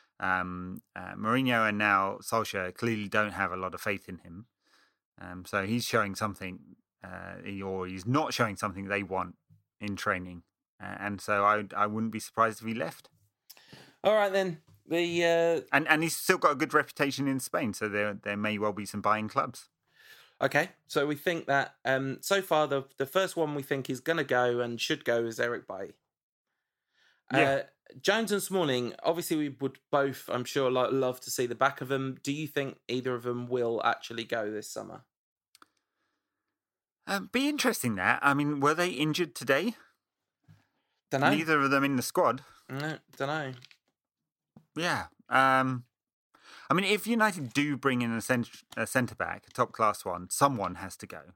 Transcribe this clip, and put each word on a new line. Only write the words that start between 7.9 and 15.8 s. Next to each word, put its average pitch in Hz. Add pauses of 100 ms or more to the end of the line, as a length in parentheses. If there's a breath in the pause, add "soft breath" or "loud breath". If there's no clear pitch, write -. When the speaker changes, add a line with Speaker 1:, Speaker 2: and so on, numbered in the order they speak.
Speaker 1:
not 131
showing 110
something 98
they 101
want 90 (460)
in 104
training. 90 (400)
Uh, 95
and 101
so 101
I, 104 (120)
I 104
wouldn't 110
be 110
surprised 113
if 110
he 113
left. 156 (960 loud breath)
Speaker 2:
All 208
right, 202
then. 190 (280)
The, 170
uh 170 (120)
Speaker 1:
And, 143